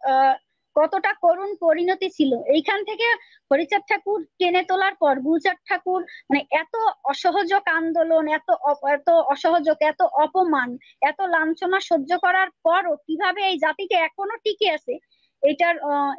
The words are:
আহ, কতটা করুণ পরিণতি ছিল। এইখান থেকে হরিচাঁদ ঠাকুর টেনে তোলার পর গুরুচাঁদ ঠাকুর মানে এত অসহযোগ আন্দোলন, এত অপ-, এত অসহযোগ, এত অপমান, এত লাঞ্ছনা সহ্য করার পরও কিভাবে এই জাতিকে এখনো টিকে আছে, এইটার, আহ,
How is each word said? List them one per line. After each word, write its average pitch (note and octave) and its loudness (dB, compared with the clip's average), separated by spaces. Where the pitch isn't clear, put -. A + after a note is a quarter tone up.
আহ, C4+ 2
কতটা F#4 0
করুণ F#4 0
পরিণতি F4 0
ছিল। C4+ 0
এইখান F4+ 0
থেকে G#4+ -4
হরিচাঁদ E4 0
ঠাকুর G4+ -2
টেনে F4+ 0
তোলার F#4+ 0
পর C#4+ 2
গুরুচাঁদ E4 -2
ঠাকুর F#4 -4
মানে C#4 -2
এত D#4+ -2
অসহযোগ F#4 0
আন্দোলন, E4 0
এত D#4 -4
অপ-, C#4 -2
এত C#4+ 0
অসহযোগ, D4+ 0
এত D4+ 0
অপমান, D4+ 0
এত D4 0
লাঞ্ছনা F4 0
সহ্য D#4+ -2
করার F#4+ 2
পরও F4 2
কিভাবে F#4 -4
এই F#4 0
জাতিকে D#4+ -2
এখনো G4 -2
টিকে G#4 -2
আছে, D4 -6
এইটার, D#4+ 2
আহ, C#4+ -2